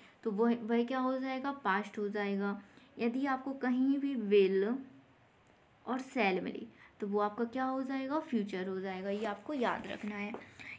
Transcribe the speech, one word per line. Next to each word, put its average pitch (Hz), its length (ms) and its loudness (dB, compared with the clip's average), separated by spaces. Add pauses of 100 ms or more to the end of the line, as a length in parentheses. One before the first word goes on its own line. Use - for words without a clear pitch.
(240)
तो 226 60 0
वह, 233 320 4
वह 233 220 2
क्या 262 140 0
हो 262 200 0
जाएगा? 262 340 -4
पास्ट 208 460 0
हो 208 100 0
जाएगा। 202 520 -2 (380)
यदि 240 280 0
आपको 262 260 -2
कहीं 262 460 2
भी 277 160 0
will 202 600 6 (1120)
और 254 140 -2
shall 196 420 2
मिले - 240 -6 (340)
तो 214 60 -2
वो 202 140 2
आपका 208 240 0
क्या 254 200 -2
हो 262 180 -2
जाएगा? 269 380 -2
फ्यूचर 196 480 -2
हो 190 120 -4
जाएगा। 190 300 -4
ये 208 140 -2
आपको 208 300 -6
याद 208 320 0
रखना 208 300 -6
है। 208 160 -6 (460)